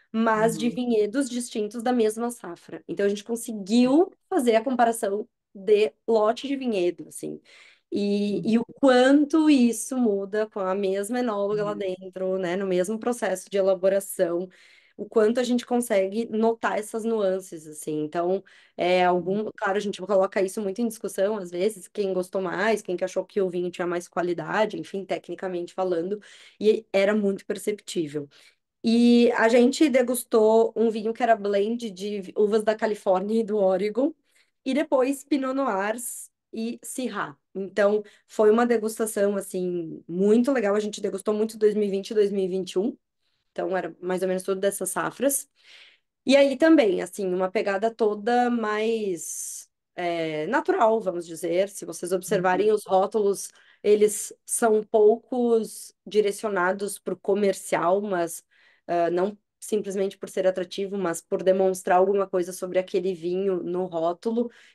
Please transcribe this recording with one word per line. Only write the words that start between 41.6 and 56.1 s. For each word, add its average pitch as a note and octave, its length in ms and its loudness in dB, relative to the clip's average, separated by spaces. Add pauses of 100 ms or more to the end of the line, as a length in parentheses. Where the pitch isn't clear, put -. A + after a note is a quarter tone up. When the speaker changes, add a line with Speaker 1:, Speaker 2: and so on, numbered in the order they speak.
Speaker 1:
mil G#3 120 0
e G3 40 -2
vinte G3 200 -6
e - 20 -8
dois G#3 180 2
mil G3 140 -2
e - 20 -4
vinte F#3 260 -6
e F#3 60 0
um. A3+ 180 -2 (540)
Então, F3 260 -6
era E3+ 240 -6
mais F3+ 220 -2
ou F#3 40 0
menos F#3 160 -2
tudo F#3+ 180 -2
dessas G3 280 -2
safras. F#3+ 600 -2 (760)
E C4 120 4
aí C#4 200 4
também, C4 440 6
assim, F#3+ 320 -6
uma F#3 180 -2
pegada G3+ 420 0
toda A3+ 560 0
mais, G#3+ 1200 -4 (260)
é, E3 520 -4
natural, B3 540 2
vamos F3 260 -6
dizer. F3 420 -2
Se - 160 -14
vocês E3+ 260 -8
observarem F#3 600 0
Speaker 2:
Uhum. - 20 4
Speaker 1:
os G#3 120 -2
rótulos, G3+ 640 0 (320)
eles G#3 500 2 (120)
são G#3+ 380 2
poucos A#3 1080 2 (120)
direcionados G3 920 0